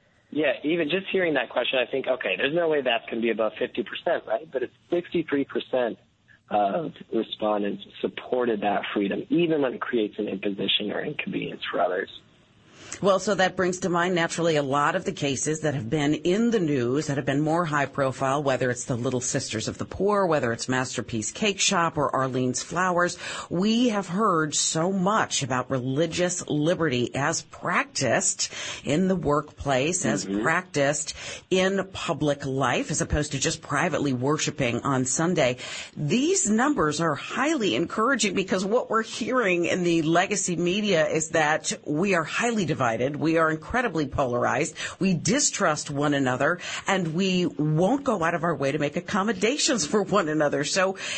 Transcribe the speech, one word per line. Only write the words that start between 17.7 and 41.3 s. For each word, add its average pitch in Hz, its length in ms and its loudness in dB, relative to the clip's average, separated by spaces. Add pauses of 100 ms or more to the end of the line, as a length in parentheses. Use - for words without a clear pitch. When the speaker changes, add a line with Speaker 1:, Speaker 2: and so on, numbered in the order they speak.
Speaker 2:
profile, 135 560 0
whether 131 300 2
it's - 140 -4
the 131 100 -2
Little 123 260 -2
Sisters - 460 -4
of - 100 -6
the 107 80 -6
Poor, 196 400 0
whether 143 260 2
it's 117 160 -6
Masterpiece 123 640 -4
Cake 196 280 0
Shop 170 380 2
or 143 140 2
Arlene's 127 520 0
Flowers. 175 540 0 (320)
We 220 400 2
have 202 180 -2
heard 170 480 2
so 165 360 0
much 196 520 2
about 123 260 -2
religious 160 800 0
liberty 147 680 2
as 143 300 0
practiced 175 1080 -2 (320)
in 175 240 2
the 185 80 2
workplace, 147 880 0
as 113 220 0
Speaker 1:
Mm-hmm. 98 160 0
Speaker 2:
practiced 147 720 0 (360)
in 190 440 2
public 143 520 -2
life, 135 460 0
as 143 100 -2
opposed 151 320 0
to 135 60 -4
just 160 220 -2
privately 143 520 0
worshiping 127 680 0
on 131 240 0
Sunday. 160 520 2 (380)
These 233 540 2
numbers 214 500 2
are 165 160 2
highly 233 600 -2
encouraging 214 580 0
because 190 320 0
what 214 240 0
we're 220 140 2
hearing 214 600 0
in 180 180 0
the 170 180 4
legacy 180 540 2
media 175 520 2
is 156 220 -2
that 156 420 0 (140)